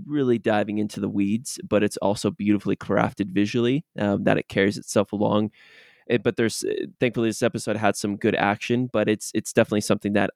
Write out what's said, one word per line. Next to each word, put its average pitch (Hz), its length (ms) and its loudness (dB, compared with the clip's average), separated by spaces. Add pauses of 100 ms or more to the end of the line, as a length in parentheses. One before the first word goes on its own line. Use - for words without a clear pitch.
really 135 320 2
diving 104 400 0
into 107 220 -4
the 101 80 -2
weeds, 104 580 -2
but 104 160 2
it's 104 160 0
also 101 320 0
beautifully 101 460 0
crafted 104 540 -2
visually, 117 540 0 (140)
um, 101 260 0
that - 120 4
it - 120 -4
carries 98 280 0
itself - 360 -2
along. 107 380 0 (560)
It, 113 160 0
but - 140 0
there's, - 280 0
uh, - 200 -4 (160)
thankfully 113 300 0
this 104 120 -4
episode 110 360 0
had 104 180 2
some 101 200 -2
good 104 180 2
action, 120 580 0
but 107 160 2
it's, 107 260 0
it's - 200 -4
definitely 110 260 4
something 101 320 0
that 101 240 2